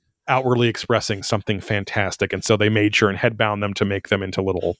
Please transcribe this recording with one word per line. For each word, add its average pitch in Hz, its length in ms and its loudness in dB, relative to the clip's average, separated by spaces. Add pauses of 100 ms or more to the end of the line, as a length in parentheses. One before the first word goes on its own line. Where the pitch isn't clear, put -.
(280)
outwardly 127 400 2
expressing 107 560 -2
something 104 360 -2
fantastic, 98 720 -2
and 92 100 -6
so 110 120 4
they 104 140 4
made 107 260 2
sure 107 140 4
and 98 80 -2
headbound 107 460 0
them 101 120 -2
to 104 100 0
make 98 240 -4
them 98 120 2
into 95 220 -4
little 90 360 -2